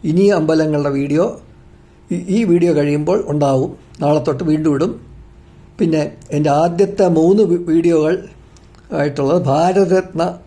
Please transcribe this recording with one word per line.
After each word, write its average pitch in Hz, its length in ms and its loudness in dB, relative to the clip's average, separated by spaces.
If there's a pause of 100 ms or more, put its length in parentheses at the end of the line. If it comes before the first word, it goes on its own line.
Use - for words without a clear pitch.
ഇനി 180 160 2 (140)
അമ്പലങ്ങളുടെ 156 600 0
വീഡിയോ 143 260 0 (880)
ഈ, 175 40 -4 (180)
ഈ - 40 2 (120)
വീഡിയോ 170 280 2
കഴിയുമ്പോൾ 147 400 -2 (140)
ഉണ്ടാവും. 139 380 0 (300)
നാളെ 151 260 2
തൊട്ട് 139 240 -4
വീണ്ടും 156 260 0
ഇടും. 180 140 -2 (880)
പിന്നെ 160 220 0 (340)
എൻ്റെ 147 160 0 (120)
ആദ്യത്തെ 185 420 0 (140)
മൂന്ന് 196 320 4
വി-, 175 200 -2
വീഡിയോകൾ 165 440 2 (840)
ആയിട്ടുള്ളത് 143 420 0 (100)
ഭാരതരത്ന 180 680 0 (260)